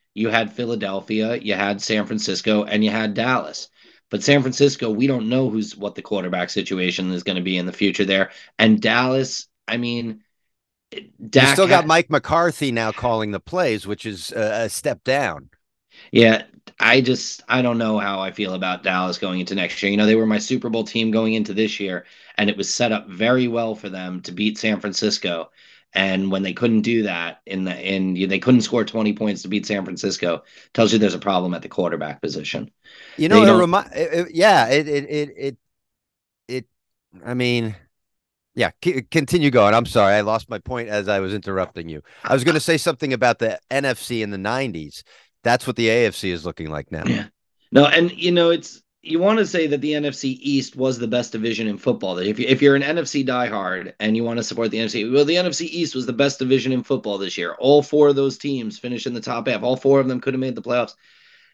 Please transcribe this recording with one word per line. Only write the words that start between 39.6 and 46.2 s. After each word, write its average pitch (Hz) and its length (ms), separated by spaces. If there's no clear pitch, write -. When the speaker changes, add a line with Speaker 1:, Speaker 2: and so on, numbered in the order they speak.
Speaker 2:
I'm 117 120
sorry, 101 280
I 104 60
lost 110 280
my 110 100
point 120 300
as 104 200
I 104 100
was 95 160
interrupting 92 540
you. 76 140
I - 100
was 131 120
gonna 156 160
say 165 180
something 143 340
about 120 280
the - 180
N 139 140
F 131 140
C 120 240
in 104 80
the 101 80
nineties. 101 640
That's 110 240
what 127 80
the 113 140
A 117 180
F 101 80
C 98 160